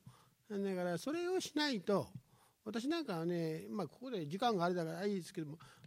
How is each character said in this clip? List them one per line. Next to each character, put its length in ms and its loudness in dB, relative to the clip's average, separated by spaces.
だ 240 0
か 80 0
ら 160 0
そ 140 -2
れ 160 0
を 120 2
し 140 -6
な 160 4
い 100 2
と、 280 2
私 240 -2
な 120 2
ん 40 -4
か 140 -2
は 80 0
ね、 440 0
ま 140 -2
あ、 20 -2
こ 140 -12
こ 100 -8
で 160 -2
時 120 -4
間 180 4
が 80 4
あ 40 6
れ 60 2
だ 100 0
か 80 -2
ら 140 -2
い 60 4
い 80 0
で 60 -10
す 60 -14
け 100 -4
ど 60 -6
も、 100 -10